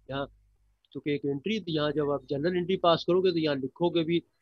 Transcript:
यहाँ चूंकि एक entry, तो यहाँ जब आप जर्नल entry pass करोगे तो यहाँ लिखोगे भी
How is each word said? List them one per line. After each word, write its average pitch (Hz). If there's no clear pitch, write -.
यहाँ 139
चूंकि 143
एक 143
entry, 190
तो 175
यहाँ 151
जब 147
आप 139
जर्नल 151
entry 180
pass 170
करोगे 185
तो 170
यहाँ 151
लिखोगे 165
भी 170